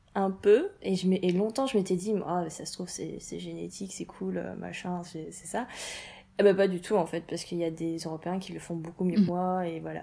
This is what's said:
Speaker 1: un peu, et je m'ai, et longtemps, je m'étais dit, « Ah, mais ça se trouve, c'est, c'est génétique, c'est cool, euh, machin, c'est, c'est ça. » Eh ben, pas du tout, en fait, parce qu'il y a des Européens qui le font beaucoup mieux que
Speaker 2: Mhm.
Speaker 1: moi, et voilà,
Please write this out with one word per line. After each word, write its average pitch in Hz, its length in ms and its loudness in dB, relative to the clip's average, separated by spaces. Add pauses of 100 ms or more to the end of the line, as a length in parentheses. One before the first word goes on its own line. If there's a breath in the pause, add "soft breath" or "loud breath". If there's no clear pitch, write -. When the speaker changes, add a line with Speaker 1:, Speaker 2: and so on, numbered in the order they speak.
(140)
Speaker 1:
un 196 180 2
peu, 214 360 6 (140)
et 190 140 0
je 180 100 0
m'ai, 185 160 6
et 185 100 4
longtemps, 220 340 2
je 226 120 2
m'étais 185 180 2
dit, « 202 160 -2 (140)
Ah, 175 160 0
mais 160 80 -4
ça - 160 -12
se - 80 -10
trouve, 180 140 -8
c'est, - 320 -8
c'est - 180 -10
génétique, 175 560 -8
c'est - 100 -8
cool, 185 340 -6
euh, - 180 -6
machin, 175 480 -6
c'est, 165 260 -10
c'est - 160 -16
ça. » 247 200 -4 (720 loud breath)
Eh 202 40 8
ben, 190 120 10
pas 196 120 6
du 180 120 0
tout, 214 140 -2
en 170 120 4
fait, 170 220 -4
parce 170 160 -4
qu'il 175 140 -6
y 170 60 0
a 165 60 0
des 165 280 -4
Européens 160 400 -4
qui 185 140 -8
le 165 80 -8
font 170 160 -6
beaucoup 165 280 -4
mieux 180 120 4
que 214 40 6
Speaker 2:
Mhm. 185 60 8
Speaker 1:
moi, 180 420 0
et 165 100 -6
voilà, 160 240 -8